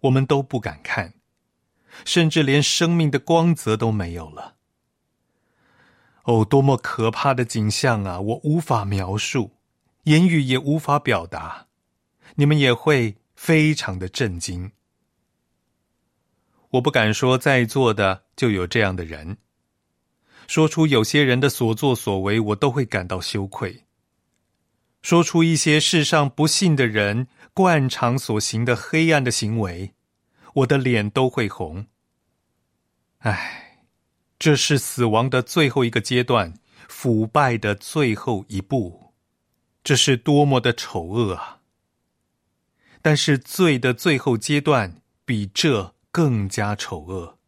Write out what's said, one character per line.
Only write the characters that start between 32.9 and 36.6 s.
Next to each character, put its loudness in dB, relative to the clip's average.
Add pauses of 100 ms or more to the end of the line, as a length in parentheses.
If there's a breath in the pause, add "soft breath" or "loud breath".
唉， -8 (560)
这 4
是 0
死 -2
亡 2
的 0
最 0
后 0
一 0
个 -2
阶 0
段， 0 (340 soft breath)